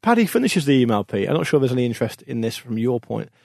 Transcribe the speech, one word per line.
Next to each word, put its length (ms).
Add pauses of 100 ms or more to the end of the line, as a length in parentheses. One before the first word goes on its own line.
Paddy 240
finishes 400
the 80
email, 300
Pete. 240
I'm 60
not 120
sure 120
there's 140
any 140
interest 360
in 200
this 140
from 220
your 220
point. 300 (140)